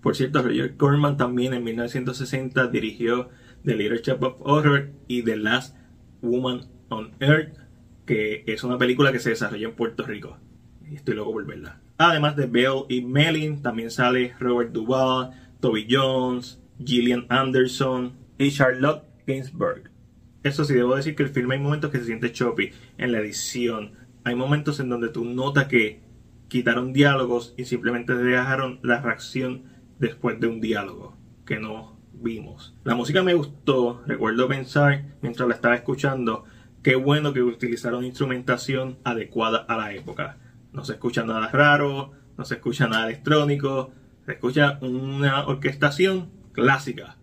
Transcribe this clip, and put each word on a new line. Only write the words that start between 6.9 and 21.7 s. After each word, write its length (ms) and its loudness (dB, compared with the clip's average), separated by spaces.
Earth, 380 2
que 420 -2
es 160 -4
una 140 -2
película 340 4
que 80 -2
se 100 -2
desarrolla 380 -4
en 80 -10
Puerto 300 -4
Rico. 320 -12
Y 60 -12
estoy 200 -4
loco 160 -6
por 140 -6
verla. 340 -14
Además 380 4
de 120 0
Belle 420 2
y 120 0
Melin, 600 0
también 280 -4
sale 500 0
Robert 320 0
Duvall, 600 0
Toby 300 0
Jones, 720 0
Gillian 460 2
Anderson 840 2
y 140 2
Charlotte 540 2
Gainsbourg. 640 -6
Eso 220 0
sí, 80 0
debo 220 4
decir 200 -4
que 80 0
el 60 0
filme 260 0
hay 60 -4
momentos 280 -2